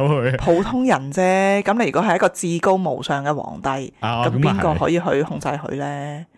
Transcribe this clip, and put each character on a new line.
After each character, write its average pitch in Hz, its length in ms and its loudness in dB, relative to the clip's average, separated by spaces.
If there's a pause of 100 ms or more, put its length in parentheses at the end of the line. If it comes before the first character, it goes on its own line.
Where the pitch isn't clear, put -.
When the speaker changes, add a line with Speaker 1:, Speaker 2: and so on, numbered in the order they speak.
Speaker 1:
佢。 131 320 2
Speaker 2:
普 170 240 2
通 240 200 -2
人 143 300 0
啫， 190 480 2
噉 202 160 0
你 240 80 2
如 147 60 0
果 139 100 2
係 196 140 2
一 - 20 2
個 180 120 4
至 170 300 -2
高 190 140 4
無 175 300 0
上 143 200 -4
嘅 143 100 0
皇 - 280 -8
帝， 135 380 -4
Speaker 1:
啊， 117 260 -2
Speaker 2:
噉 123 140 0
邊 151 200 2
個 165 140 0
可 156 160 0
以 165 100 2
去 156 240 0
控 156 160 -6
制 147 80 -6
佢 143 280 -6
呢？ 143 500 -8 (120)